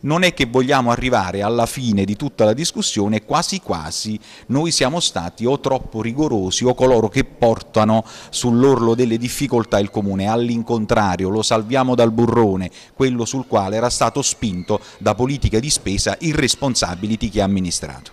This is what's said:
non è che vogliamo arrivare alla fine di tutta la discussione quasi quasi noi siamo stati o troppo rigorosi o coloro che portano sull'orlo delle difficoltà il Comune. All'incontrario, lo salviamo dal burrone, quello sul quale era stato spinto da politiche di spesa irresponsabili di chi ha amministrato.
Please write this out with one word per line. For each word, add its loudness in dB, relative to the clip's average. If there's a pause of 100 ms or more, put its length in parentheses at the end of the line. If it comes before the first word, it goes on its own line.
non 0
è 4
che 0
vogliamo 2
arrivare 0
alla 2
fine 0
di -2
tutta -2
la 6
discussione -2
quasi -2
quasi -6 (280)
noi 0
siamo 0
stati -4
o 0
troppo -4
rigorosi -2
o 4
coloro 4
che 0
portano 2 (260)
sull'orlo 4
delle 0
difficoltà -2
il -2
Comune. -2
All'incontrario, 0
lo -2
salviamo 0
dal 4
burrone, 2 (240)
quello 0
sul -6
quale 0
era 0
stato -2
spinto -4 (160)
da 0
politiche 0
di -4
spesa -2
irresponsabili -2
di -4
chi -2
ha 4
amministrato. -4